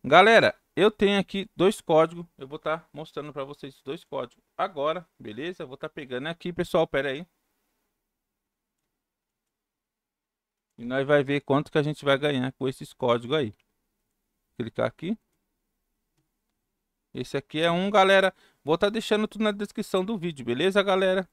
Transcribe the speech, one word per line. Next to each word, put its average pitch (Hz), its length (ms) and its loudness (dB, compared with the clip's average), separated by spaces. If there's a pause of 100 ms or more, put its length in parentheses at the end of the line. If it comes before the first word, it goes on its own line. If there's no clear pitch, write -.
Galera, 175 500 6 (220)
eu 208 180 4
tenho 202 260 2
aqui 196 380 -6
dois 180 240 2
códigos, 165 440 2 (140)
eu 135 80 -16
vou 143 100 -14
tá 160 360 -8
mostrando 147 400 -12
pra 139 100 -10
vocês 139 420 -16
dois 151 200 -12
códigos - 400 -12 (120)
agora, 160 480 -4 (140)
beleza? 139 460 -10
Eu - 20 -10
vou 127 100 -16
tá 156 120 -12
pegando 131 400 -8
aqui, 170 240 -8
pessoal, 170 340 0
pera 139 220 -2
aí. 143 180 -8 (3500)
E 117 60 -14
nós 131 200 -2
vai 147 200 4
ver 143 160 -2
quanto 143 320 -2
que 160 60 2
a 143 40 2
gente 147 220 -6
vai 139 120 4
ganhar 135 360 -2
com 131 160 -6
esses - 240 -10
códigos 120 440 -2
aí. 117 160 -2 (1040)
Clicar 113 300 -4
aqui. 170 320 -8 (1900)
Esse 127 240 -8
aqui 143 220 -8
é 170 140 0
um, 185 180 -2
galera. 190 420 4 (300)
Vou 156 160 0
tá 202 100 2
deixando 214 380 -2
tudo 208 160 -8
na 214 80 2
descrição 202 540 -4
do 220 120 -6
vídeo, 156 280 -8
beleza, 170 360 0
galera? 190 520 0